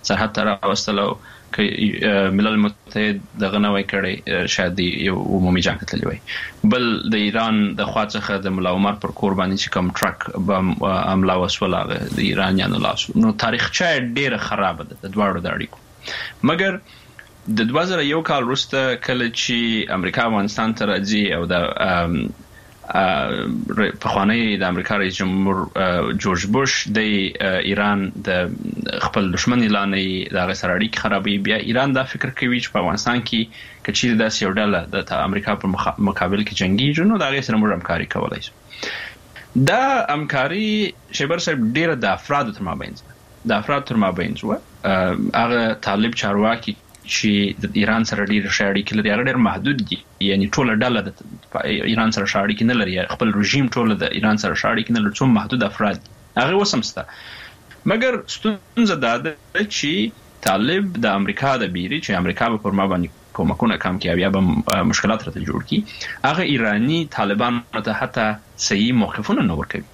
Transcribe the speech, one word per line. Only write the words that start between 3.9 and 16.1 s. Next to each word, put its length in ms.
کړی، 400
آ، 140
شاید 300
دی 80
یو 380
عمومي 380
جنګ 180
ته 80
تللی 200
وای. 120
بل 460
د 40
ایران 600
د 100
خوا 220
څخه 240
د 160
ملا 240
عمر 220
پر 180
کور 220
باندې 280
چې 80
کوم 220
ټرک 480
بم، 460
آ، 280
حمله 240
وسوله، 420
هغه 220
د 20
ایرانیانو 600
لاس 320
و. 60
نو 160
تاریخچه 640
یې 40
ډېره 220
خرابه 480
ده 240
د 40
دواړو 260
د 80
اړیکو. 320